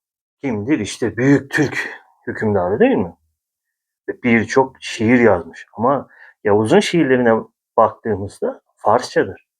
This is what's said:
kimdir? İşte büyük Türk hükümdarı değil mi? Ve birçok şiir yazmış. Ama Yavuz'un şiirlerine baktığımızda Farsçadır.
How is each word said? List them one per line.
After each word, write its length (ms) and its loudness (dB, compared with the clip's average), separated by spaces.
kimdir? 380 -4
İşte 380 -6
büyük 340 0
Türk 380 -4
hükümdarı 520 -2
değil 180 4
mi? 200 -6
Ve 140 -10
birçok 560 0
şiir 400 0
yazmış. 540 0
Ama 340 -4
Yavuz'un 360 2
şiirlerine 540 2
baktığımızda 840 -2
Farsçadır. 720 -2